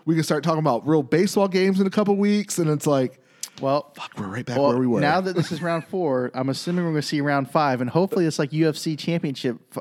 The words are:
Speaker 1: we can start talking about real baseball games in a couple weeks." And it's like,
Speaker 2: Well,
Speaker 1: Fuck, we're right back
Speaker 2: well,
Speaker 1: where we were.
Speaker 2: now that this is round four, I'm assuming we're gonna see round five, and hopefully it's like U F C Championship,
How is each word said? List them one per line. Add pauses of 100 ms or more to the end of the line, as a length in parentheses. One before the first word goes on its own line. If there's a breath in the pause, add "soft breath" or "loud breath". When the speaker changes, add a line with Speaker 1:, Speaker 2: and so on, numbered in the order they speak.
Speaker 1:
we
can
start
talking
about
real
baseball
games
in
a
couple
weeks."
And
it's
like, (420 loud breath)
Speaker 2:
Well,
Speaker 1:
Fuck,
we're
right
back
Speaker 2:
well,
Speaker 1:
where
we
were.
Speaker 2:
now
that
this
is
round
four,
I'm
assuming
we're
gonna
see
round
five,
and
hopefully
it's
like
U
F
C
Championship, (240)